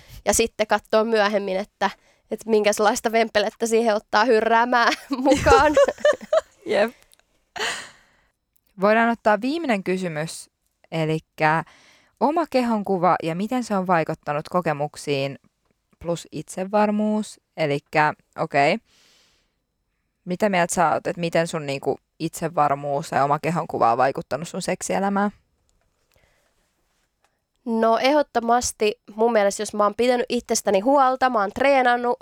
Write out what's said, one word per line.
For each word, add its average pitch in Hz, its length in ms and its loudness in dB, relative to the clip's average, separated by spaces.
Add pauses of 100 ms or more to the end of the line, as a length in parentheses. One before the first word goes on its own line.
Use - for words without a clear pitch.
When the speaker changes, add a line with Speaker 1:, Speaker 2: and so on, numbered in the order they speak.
(240)
Speaker 1:
ja 208 100 0
sitten - 320 0
katsoo 214 380 0
myöhemmin, 202 520 0
että, 202 340 -4 (400)
että 220 200 -8
minkälaista 214 600 2
vempelettä 220 540 0
siihen 226 280 2
ottaa 214 300 0
hyrräämään 233 680 2 (180)
<laughs> 254 140 -6
mukaan. 285 500 4 (480)
Speaker 2:
<laughs> - 440 -4
Jep. 214 260 0 (1900)
Voidaan 220 300 2
ottaa 214 300 0
viimeinen 254 440 -2
kysymys, 175 680 -6 (420)
elikkä 160 720 -2 (560)
oma 302 300 0
kehonkuva 196 720 0
ja 160 120 -4
miten 220 300 -4
se 214 120 -4
on 185 100 -2
vaikuttanut 160 600 -2
kokemuksiin 143 880 -4 (600)
plus 165 340 -8
itsevarmuus. 208 1080 -2 (160)
Elikkä, 151 580 0 (240)
okei. 156 400 0 (1500)
Mitä 180 240 -2
mieltä 175 260 0
sä 170 180 2
oot, - 140 -2
että 165 140 -6
miten 170 260 0
sun, 160 200 -8
niinku, 139 320 -4 (200)
itsevarmuus 147 920 -4
ja 131 120 2
oma 143 140 0
kehonkuva 120 540 0
on 123 60 0
vaikuttanut 135 500 -2
sun 190 140 -8
seksielämään? 196 680 -2 (2250)
Speaker 1:
No, 226 340 2
ehdottomasti 240 1000 0 (160)
mun 233 160 2
mielestä, 202 300 2
jos 208 120 -8
mä 208 80 0
oon 208 120 2
pitänyt 247 340 0
itsestäni 226 520 0
huolta, 254 500 2
mä 226 100 0
oon 196 140 -2
treenannut, 247 680 2